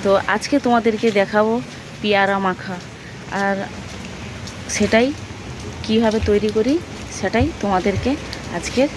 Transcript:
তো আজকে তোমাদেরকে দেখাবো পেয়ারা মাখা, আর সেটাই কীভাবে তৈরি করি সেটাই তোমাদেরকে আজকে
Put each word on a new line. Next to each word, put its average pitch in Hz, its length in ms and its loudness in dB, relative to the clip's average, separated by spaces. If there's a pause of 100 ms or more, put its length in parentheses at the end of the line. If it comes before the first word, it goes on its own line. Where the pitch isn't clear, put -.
তো 196 80 4 (240)
আজকে 214 200 0 (100)
তোমাদেরকে 226 420 4 (120)
দেখাবো 214 340 4 (480)
পেয়ারা 196 360 4 (100)
মাখা, 185 280 -4 (680)
আর 196 120 2 (1200)
সেটাই 220 320 4 (800)
কীভাবে 220 340 2 (100)
তৈরি 208 280 2
করি 247 180 2 (440)
সেটাই 226 280 2 (140)
তোমাদেরকে 196 500 2 (460)
আজকে 196 240 0 (160)